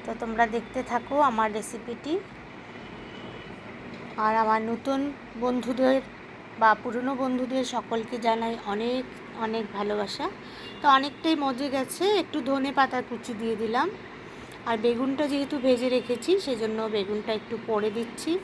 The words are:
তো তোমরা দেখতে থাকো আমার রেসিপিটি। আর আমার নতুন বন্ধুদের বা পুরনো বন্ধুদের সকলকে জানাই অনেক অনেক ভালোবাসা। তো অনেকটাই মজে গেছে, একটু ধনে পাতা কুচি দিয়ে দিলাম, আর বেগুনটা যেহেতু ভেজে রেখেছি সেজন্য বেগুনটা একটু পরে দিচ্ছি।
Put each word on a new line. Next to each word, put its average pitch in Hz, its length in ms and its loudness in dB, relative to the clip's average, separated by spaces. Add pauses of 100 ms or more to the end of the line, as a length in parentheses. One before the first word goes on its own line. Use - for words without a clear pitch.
তো 233 80 -6 (100)
তোমরা 226 240 4 (100)
দেখতে 233 240 -4 (120)
থাকো 240 240 -2 (140)
আমার 220 280 2
রেসিপিটি। 233 560 -6 (2000)
আর 220 80 6 (100)
আমার 220 180 4 (100)
নতুন 269 280 0 (440)
বন্ধুদের 254 560 4 (600)
বা 220 80 10 (120)
পুরনো 247 400 -2
বন্ধুদের 254 420 0 (120)
সকলকে 226 400 -2 (100)
জানাই 226 300 2 (180)
অনেক 240 300 0 (420)
অনেক 220 180 -2 (140)
ভালোবাসা। 208 480 -2 (560)
তো - 40 -4 (120)
অনেকটাই 294 380 2 (100)
মজে 269 300 0
গেছে, 269 280 0 (180)
একটু - 160 -4 (120)
ধনে 269 280 2
পাতা 262 300 4
কুচি 233 340 -6
দিয়ে 226 200 0
দিলাম, 240 260 2 (840)
আর 233 140 2
বেগুনটা 262 480 2
যেহেতু 277 240 0 (100)
ভেজে 254 300 6
রেখেছি 240 360 0 (140)
সেজন্য 220 340 0 (160)
বেগুনটা 208 440 0
একটু - 160 -6 (140)
পরে 214 280 2
দিচ্ছি। 233 340 -4 (120)